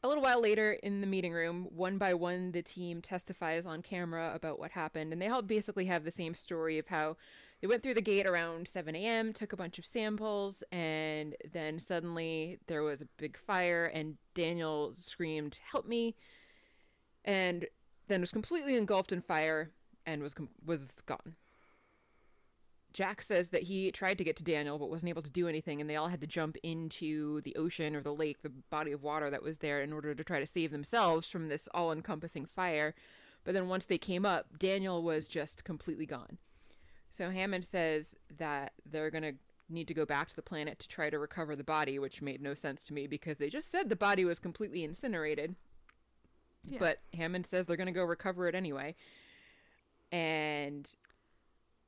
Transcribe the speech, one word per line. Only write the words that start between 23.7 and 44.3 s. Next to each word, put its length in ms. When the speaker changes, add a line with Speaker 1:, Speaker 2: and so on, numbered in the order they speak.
Speaker 1:
tried 260
to 80
get 100
to 80
Daniel 340
but 120
wasn't 200
able 120
to 80
do 180
anything, 320
and 100
they 60
all 140
had 120
to 60
jump 340
into 800
the 140
ocean 400
or 60
the 120
lake, 280
the 80
body 420
of 100
water 280
that 140
was 160
there, 220
in 120
order 200
to 120
try 160
to 60
save 240
themselves 580
from 180
this 260
all-encompassing 720
fire. 460
But 80
then 160
once 160
they 120
came 280
up, 340
Daniel 440
was 260
just 340
completely 420
gone. 320
So 200
Hammond 340
says 500
that 360
they're 240
gonna 240
need 180
to 60
go 120
back 240
to 60
the 60
planet 380
to 100
try 200
to 100
recover 360
the 80
body, 340
which 240
made 200
no 140
sense 280
to 100
me 140
because 300
they 120
just 220
said 160
the 80
body 300
was 140